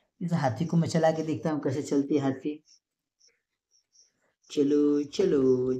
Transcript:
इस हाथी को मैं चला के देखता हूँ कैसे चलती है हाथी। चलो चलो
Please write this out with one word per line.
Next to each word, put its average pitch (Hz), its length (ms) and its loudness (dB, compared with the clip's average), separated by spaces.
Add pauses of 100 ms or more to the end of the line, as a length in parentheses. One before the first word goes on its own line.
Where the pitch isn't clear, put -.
(200)
इस 175 120 -4
हाथी 143 340 0
को 170 100 -2
मैं 165 120 2
चला 160 220 2
के 160 120 -2
देखता 156 280 -4
हूँ 147 100 -4
कैसे 139 220 -4
चलती 139 320 0
है 143 80 2
हाथी। 139 400 -4 (1900)
चलो 147 540 2
चलो 131 760 2